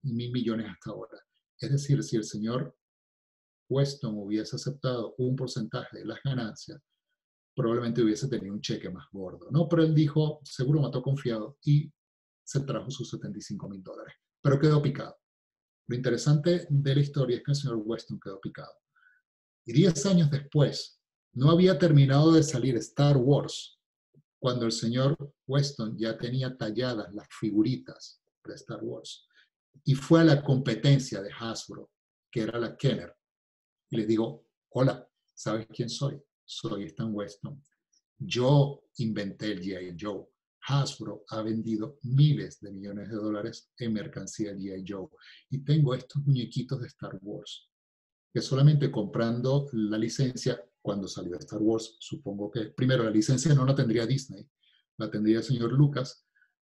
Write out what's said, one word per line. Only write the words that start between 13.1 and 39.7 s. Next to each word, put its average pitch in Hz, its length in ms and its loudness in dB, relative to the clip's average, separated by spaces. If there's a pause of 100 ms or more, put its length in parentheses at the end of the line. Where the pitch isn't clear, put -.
y - 20 -14
cinco 95 260 -10
mil 95 140 -12
dólares. - 320 -16 (260)
Pero 139 200 4
quedó 151 240 6
picado. - 340 -4 (720)
Lo 120 80 -4
interesante 147 760 2
de 139 260 2
la 147 60 4
historia 131 360 0
es - 60 -8
que 147 100 -2
el 143 40 -2
señor 117 260 -4
Weston 110 360 -6
quedó 95 200 -14
picado. - 340 -14 (920)
Y 117 80 -10
diez 170 320 6
años 175 240 6
después, - 680 -2 (360)
no 135 140 4
había 180 300 6
terminado 147 520 6
de 160 120 8
salir 127 340 0
Star 143 400 4
Wars, - 640 0 (600)
cuando 123 260 0
el 113 60 0
señor 127 460 0 (300)
Weston 131 500 -2
ya 110 180 -2
tenía 127 400 -4
talladas 110 580 -4
las 107 140 -14 (120)
figuritas 107 840 -2 (240)
de - 80 -14
Star - 300 -14
Wars. - 440 -12 (560)
Y 139 120 2
fue 165 260 6
a - 20 6
la 147 200 6
competencia 127 800 2
de 104 80 -10
Hasbro, - 580 -10 (420)
que 120 100 -2
era 117 180 -2
la 113 180 -4
Kenner, - 380 -2 (720)
y 117 80 -4
les 107 100 -2
digo, 113 380 0 (240)
Hola, - 380 0 (260)
¿sabes 110 340 -6
quién 113 220 -6
soy? - 320 -6 (240)
Soy 104 380 -8
Stan 110 280 -8
Weston. - 500 -10 (580)
Yo 135 640 2 (140)
inventé 107 560 -4
el 92 80 -10
G 92 300 -8